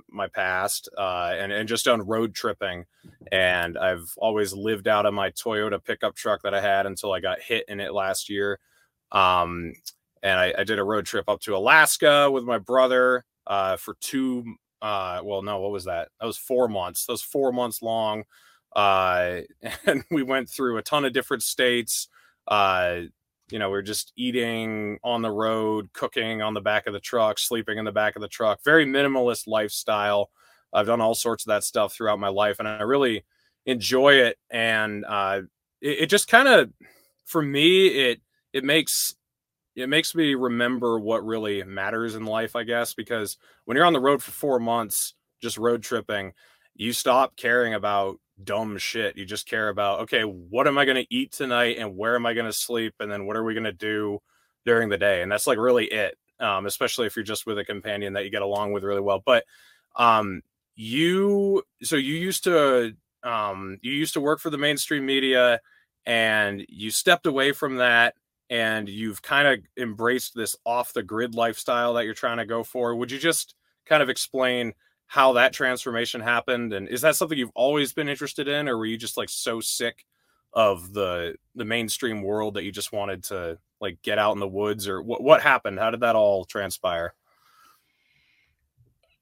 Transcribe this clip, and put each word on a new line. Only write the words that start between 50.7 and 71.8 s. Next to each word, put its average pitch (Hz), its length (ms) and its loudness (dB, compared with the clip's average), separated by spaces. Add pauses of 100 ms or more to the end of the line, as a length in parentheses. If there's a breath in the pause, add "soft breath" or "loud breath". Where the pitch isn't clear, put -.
I 143 80 4
gonna 131 240 2
eat 131 220 -4
tonight 120 460 0
and 104 180 -8
where 113 200 0
am 117 100 0
I 117 80 0
gonna 113 200 -4
sleep? 113 460 -4
And 104 120 -6
then 101 140 -6
what 107 120 -4
are 113 60 -2
we 113 100 -4
gonna 110 180 -4
do 104 500 -4 (440)
during 117 240 4
the 101 80 0
day?" 95 240 4
And 92 100 -2
that's, 104 160 0
like, 123 100 4
really 120 280 4
it. 101 320 -2 (220)
Um, 101 260 0
especially 113 420 -2
if - 80 -6
you're 113 80 -4
just 104 220 -8
with 107 140 -4
a 98 60 -4
companion 101 480 -6
that 98 120 -4
you 101 40 -8
get 104 120 -4
along 101 320 -2
with 98 100 -4
really 101 180 -2
well. 98 240 -2
But, 120 200 4 (500 soft breath)
um, 107 460 4 (340)
you, 190 880 2 (180)
so - 140 -2
you 139 200 0
used 180 280 -4
to, 135 520 4 (280)
um, 98 580 -4
you 123 120 -6
used 151 200 -2
to 156 80 -2
work 151 200 0
for 165 80 -4
the 147 80 0
mainstream 143 480 0
media 127 560 4 (440 soft breath)
and 107 640 2
you 104 240 -10
stepped - 340 2
away 139 280 2
from 135 240 -4
that 120 380 6 (340)
and 110 400 -2
you've 104 320 -8
kinda 139 380 2 (180)
embraced 117 580 -2
this 110 300 -4
off 120 280 -2
the 117 100 -4
grid 113 320 -6
lifestyle 120 580 0